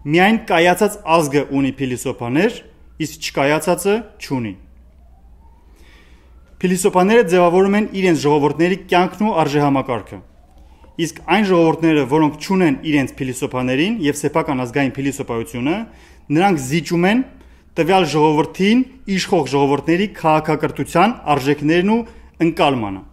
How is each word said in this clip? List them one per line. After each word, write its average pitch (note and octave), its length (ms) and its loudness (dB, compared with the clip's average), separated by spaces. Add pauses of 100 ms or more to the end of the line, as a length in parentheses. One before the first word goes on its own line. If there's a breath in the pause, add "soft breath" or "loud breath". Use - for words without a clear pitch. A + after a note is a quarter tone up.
Միայն F#3 400 2
կայացած F3+ 640 2
ազգը D3 440 2
ունի C#3 240 -2
փիլիսոփաներ, B2+ 840 -4 (380)
իսկ - 340 -10
չկայացածը E3 640 0 (220)
չունի։ A#2 380 -6 (2000 soft breath)
Փիլիսոփաները F#3 640 4
ձևավորում F3+ 540 4
են G#3+ 100 -2
իրենց F#3 320 0
ժողովուրդների D3 600 2
կյանքն F#3 440 0
ու G#3+ 60 0
արժեհամակարգը։ C#3 880 -2 (720 soft breath)
Իսկ - 320 -8
այն G3+ 240 0
ժողովուրդները, D#3+ 560 2
որոնք D3 320 0
չունեն F#3 440 0
իրենց C#3+ 340 -2
փիլիսոփաներին C3 840 -4
և C#3+ 200 -2
սեփական D3 420 -2
ազգային B2+ 320 -2
փիլիսոփայությունը, B2+ 840 -6 (500 soft breath)
նրանք E3+ 340 2
զիջում E3+ 460 -2
են A#3 160 2 (480 soft breath)
տվյալ F3+ 340 2
ժողովրդին D#3 800 2 (240)
իշխող F3+ 400 -2
ժողովրդների C#3+ 640 0
քաղաքակրթության D#3 1120 0
արժեքներն D3 680 0
ու A#3 80 0 (380 loud breath)
ընկալմանը։ C3+ 640 -2 (100)